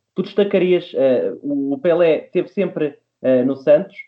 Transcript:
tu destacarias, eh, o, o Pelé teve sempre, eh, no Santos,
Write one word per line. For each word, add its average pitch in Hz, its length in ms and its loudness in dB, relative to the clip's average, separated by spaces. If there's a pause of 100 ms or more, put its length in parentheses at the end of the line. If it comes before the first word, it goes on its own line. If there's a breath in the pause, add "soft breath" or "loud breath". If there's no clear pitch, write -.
(140)
tu 190 80 -4
destacarias, 185 720 0
eh, 123 480 0
o, 139 320 -4
o 135 40 -6
Pelé 165 420 2 (120)
teve 175 160 -2
sempre, 165 500 -6 (220)
eh, 127 240 2
no 135 100 0
Santos, 151 400 2 (120)